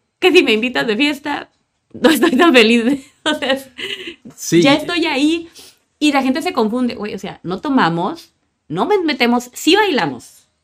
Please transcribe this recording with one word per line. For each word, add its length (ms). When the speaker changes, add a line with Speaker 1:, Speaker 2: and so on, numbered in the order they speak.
Speaker 1:
que 140
si 100
me 100
invitas 340
de 100
fiesta, 540
no 180
estoy 260
tan 160
feliz. 580
<laughs> 160
O 80
sea, 200
es, 120
Speaker 2:
Sí. 260
Speaker 1:
ya 120
estoy 320
ahí 420
y 140
la 100
gente 200
se 100
confunde. 420
Güey, 180
o 60
sea, 240
no 180
tomamos, 720
no 180
me-, 160
metemos, 500
sí 220
bailamos. 720